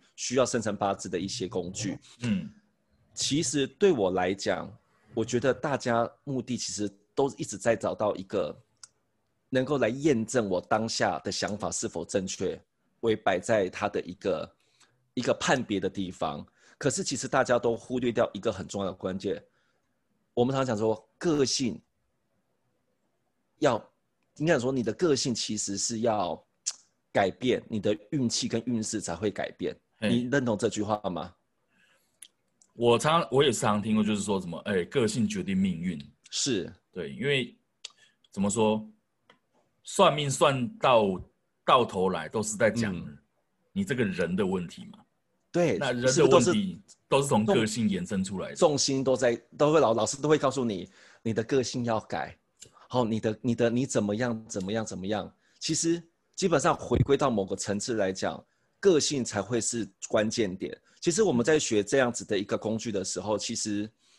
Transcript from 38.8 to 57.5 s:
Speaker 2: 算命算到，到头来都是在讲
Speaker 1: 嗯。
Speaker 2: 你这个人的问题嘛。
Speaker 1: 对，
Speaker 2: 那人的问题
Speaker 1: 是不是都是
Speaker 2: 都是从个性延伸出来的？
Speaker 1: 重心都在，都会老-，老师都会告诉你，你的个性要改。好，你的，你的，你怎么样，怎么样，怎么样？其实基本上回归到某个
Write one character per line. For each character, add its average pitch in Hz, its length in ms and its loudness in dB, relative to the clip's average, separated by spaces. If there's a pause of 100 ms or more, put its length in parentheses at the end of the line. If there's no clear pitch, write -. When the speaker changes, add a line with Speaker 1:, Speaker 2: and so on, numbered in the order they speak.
Speaker 2:
算 165 320 4
命 143 160 -2
算 135 360 2 (120)
到， 107 420 4 (440)
到 135 200 6
头 92 240 -2
来 78 200 -4
都 110 120 -4
是 107 140 -6
在 110 160 4
讲 104 240 -2
Speaker 1:
嗯。 76 220 -12 (560)
Speaker 2:
你 98 100 -2
这 139 100 -2
个 123 120 0
人 87 320 -2
的 98 100 0
问 92 180 -4
题 - 200 -18
嘛。 - 140 -20 (520)
Speaker 1:
对， 160 260 2
Speaker 2:
那 127 140 -2
人 123 100 -2
的 127 60 2
问 131 40 4
题 - 20 0
Speaker 1:
是 147 100 6
不 139 40 8
是 - 20 6
都 170 100 8
是 104 400 2 (300)
Speaker 2:
都 139 120 4
是 139 60 -4
从 117 180 2
个 117 220 2
性 107 220 -2
延 90 160 -2
伸 95 180 -2
出 95 160 -6
来 78 120 -8
的？ - 40 -12
Speaker 1:
重 151 220 4
心 135 260 0
都 127 140 2
在， 120 180 2 (220)
都 151 160 4
会 160 80 6
老-， 113 120 6
老 113 120 2
师 - 100 -4
都 147 140 -2
会 151 80 6
告 139 120 2
诉 131 140 -2
你， 98 260 -4 (320)
你 113 120 -2
的 110 100 0
个 135 180 2
性 123 220 -4
要 113 160 0
改。 - 360 -6 (520)
好， 123 160 2
你 110 160 0
的， 110 220 -2
你 120 120 0
的， 117 160 2
你 123 160 0
怎 123 160 0
么 104 140 0
样， 113 320 -4
怎 101 160 -8
么 95 80 -6
样， 110 120 -2
怎 101 140 -10
么 90 80 -10
样？ 98 260 -4 (280)
其 - 160 -2
实 165 260 0 (360)
基 190 100 0
本 165 120 4
上 160 140 4
回 - 260 -2
归 139 180 4
到 139 120 2
某 101 160 0
个 95 80 -6